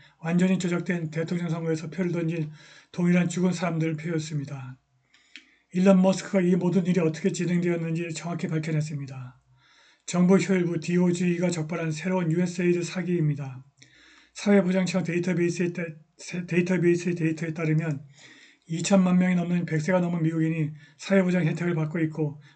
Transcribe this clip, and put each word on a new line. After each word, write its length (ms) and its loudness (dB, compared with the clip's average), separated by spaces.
완전히 400 2
조작된 520 -2
대통령 400 -4
선거에서 400 -2
표를 200 -2
던진 400 -2
동일한 380 2
죽은 240 0
사람들 440 -2
표였습니다. 840 -8
일론 260 6
머스크가 400 2
이 160 4
모든 300 2
일이 140 2
어떻게 300 0
진행되었는지 840 -2
정확히 340 -6
밝혀냈습니다. 880 -4
정보 320 6
효율부 420 0
디오지가 720 2
적발한 420 -4
새로운 400 -2
유에스에이드 500 2
사기입니다. 800 -4
사회보장청 720 2
데이터베이스의 680 0
따-, 80 -8
세-, 300 -10
데이터베이스의 680 2
데이터에 380 -2
따르면 480 -2
이천만 500 2
명이 180 2
넘는 280 0
백 160 -2
세가 200 2
넘은 240 -2
미국인이 480 0
사회보장 480 2
혜택을 300 -2
받고 240 -2
있고 400 -2